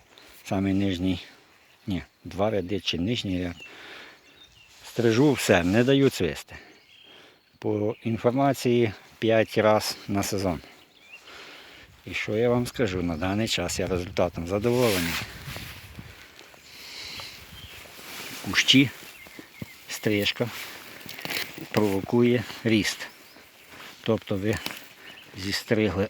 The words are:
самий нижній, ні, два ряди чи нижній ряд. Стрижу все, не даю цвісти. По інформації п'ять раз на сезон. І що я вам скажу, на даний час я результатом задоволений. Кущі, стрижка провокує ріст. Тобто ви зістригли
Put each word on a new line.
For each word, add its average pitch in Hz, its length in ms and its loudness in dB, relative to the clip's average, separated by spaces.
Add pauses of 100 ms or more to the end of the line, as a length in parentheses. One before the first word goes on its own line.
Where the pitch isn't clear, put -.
(440)
самий 98 300 0
нижній, 95 520 0 (640)
ні, 90 160 -2 (200)
два 95 260 0
ряди 98 300 -2
чи - 200 -4
нижній 92 440 -2
ряд. 85 120 -6 (1300)
Стрижу 120 500 4
все, 92 300 4
не 104 200 4
даю 139 260 6
цвісти. - 460 -2 (1040)
По 107 440 0
інформації 120 880 2 (280)
п'ять 113 380 4
раз 107 400 4 (100)
на 98 160 0
сезон. 92 380 -2 (1400)
І 95 80 -10
що - 220 -2
я 120 140 4
вам 123 180 2
скажу, 92 360 0
на 85 140 -2
даний 101 300 0
час 87 320 -2
я 90 80 0
результатом 90 600 -2
задоволений. 104 680 2 (3250)
Кущі, 127 440 4 (1000)
стрижка 202 600 0 (1200)
провокує 117 720 2 (200)
ріст. 110 440 0 (960)
Тобто 107 340 0
ви 107 200 0 (840)
зістригли 98 720 0